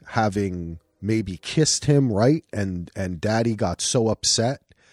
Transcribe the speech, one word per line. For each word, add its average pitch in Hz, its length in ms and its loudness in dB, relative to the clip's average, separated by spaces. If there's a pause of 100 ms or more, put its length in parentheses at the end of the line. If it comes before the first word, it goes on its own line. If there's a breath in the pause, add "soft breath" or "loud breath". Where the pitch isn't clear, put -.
having 95 720 -2 (220)
maybe 98 360 -2
kissed - 480 0
him, 139 260 4
right? 123 320 4 (100)
And, 92 420 -4
and 92 240 -6
Daddy 110 360 0
got 98 260 -2
so 113 280 2
upset. 117 520 0 (300 soft breath)